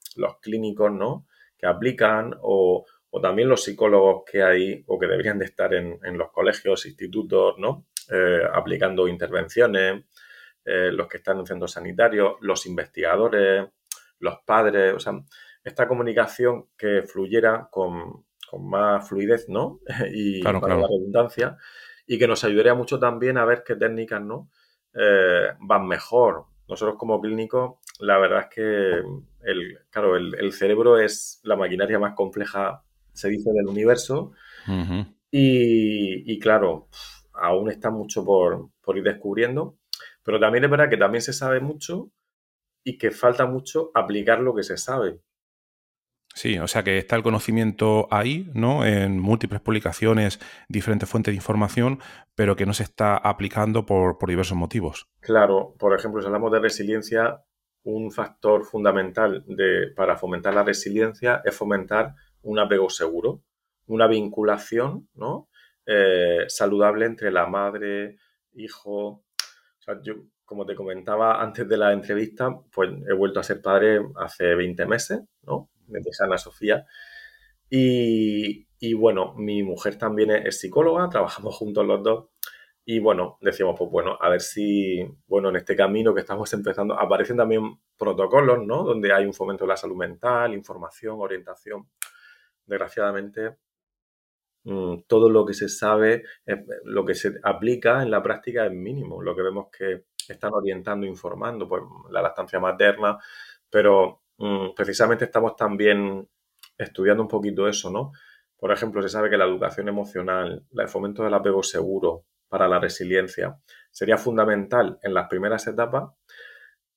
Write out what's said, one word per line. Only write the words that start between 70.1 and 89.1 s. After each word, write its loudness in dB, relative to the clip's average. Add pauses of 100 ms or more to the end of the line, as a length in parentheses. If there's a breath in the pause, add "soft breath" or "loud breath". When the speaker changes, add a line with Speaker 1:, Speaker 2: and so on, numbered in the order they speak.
Speaker 1:
como -10
te -8
comentaba -2
antes -6
de 2
la 4
entrevista, -4 (120)
pues 0 (180)
he 0
vuelto 0
a -4
ser -6
padre 4 (140)
hace 0
veinte -2
meses, -4 (220)
¿no? -8 (160)
Me -10
dejé -6
a 2
Ana 0
Sofía. -2 (840 loud breath)
Y, 0 (120)
y -4
bueno, 2
mi -4
mujer -6
también 0
es, 2
es -4
psicóloga, 0
trabajamos -4
juntos -2
los 0
dos. 0 (560 loud breath)
Y -2
bueno, 2
decíamos, 0
pues -4
bueno, 0
a 2
ver 4
si, -2 (220)
bueno, 2
en -2
este -2
camino 4
que 0
estamos -6
empezando, -4
aparecen 0
también 0 (180)
protocolos, 2
¿no? -4
Donde 2